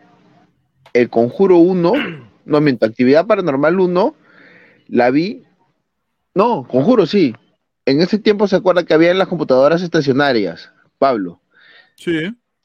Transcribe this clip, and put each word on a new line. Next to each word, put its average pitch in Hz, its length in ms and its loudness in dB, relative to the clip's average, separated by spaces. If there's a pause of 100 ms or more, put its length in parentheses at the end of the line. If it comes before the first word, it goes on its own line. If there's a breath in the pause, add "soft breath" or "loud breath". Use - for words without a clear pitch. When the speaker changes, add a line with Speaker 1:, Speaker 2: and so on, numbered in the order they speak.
(920)
Speaker 1:
El 120 160 0
Conjuro 175 480 0
uno, 175 340 2
<clears throat> 175 540 -8
no 147 160 0
miento, 135 240 0
Actividad 131 420 2
Paranormal 175 540 0
uno, 180 340 0 (720 soft breath)
la 120 220 0
vi, 180 340 -4 (880)
no, 147 320 -2
Conjuro 170 400 0
sí. 151 300 0 (480)
En 139 160 0
ese 185 180 0
tiempo 208 300 0
se 190 80 -2
acuerda 175 300 0
que 165 80 -2
había 165 180 4
en 185 80 0
las 185 80 0
computadoras 147 540 0
estacionarias, 139 880 -2 (260)
Pablo. 107 440 -2 (560 soft breath)
Speaker 2:
Sí. 170 360 -6 (320)